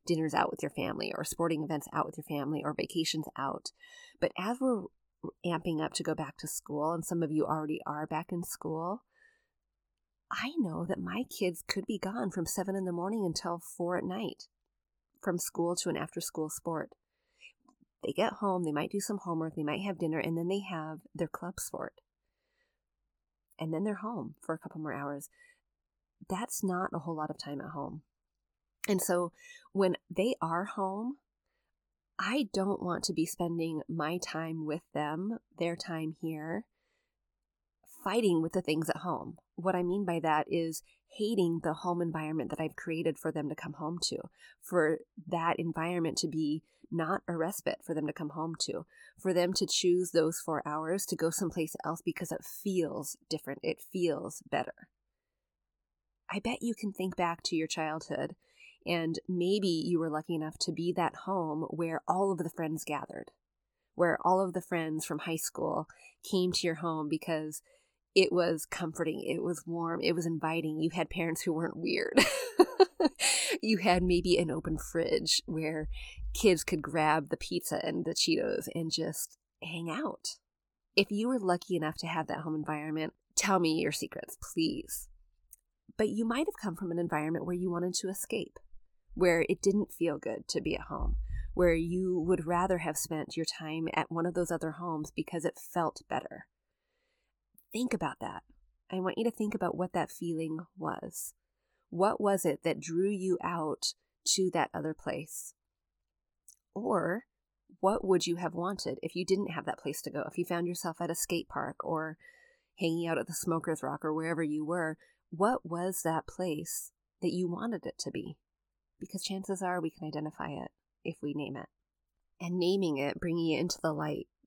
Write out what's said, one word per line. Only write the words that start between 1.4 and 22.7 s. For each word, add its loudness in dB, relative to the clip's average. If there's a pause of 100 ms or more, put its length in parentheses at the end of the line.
events -2
out 0
with -8
your -8
family -2
or -2
vacations -2 (120)
out. -6 (500)
But 2
as -2
we're 2 (600)
amping 0
up -2
to -4
go 0
back -6
to -8
school, -2
and -2
some 0
of 0
you 4
already 0
are -2
back -2
in 0
school, -4 (1300)
I -2
know 2
that 0
my -4
kids -2
could -4
be -2
gone -2
from -2
seven -2
in 0
the 0
morning 0
until -2
four -2
at 0
night -4 (800)
from 2
school 0
to -2
an 0
after-school -4
sport. -4 (1120)
They -2
get 2
home, 0
they 0
might -2
do -2
some -2
homework, -4
they -2
might -2
have -4
dinner, 0
and 0
then 0
they 0
have -8 (160)
their -2
club -8
sport. -8 (1700)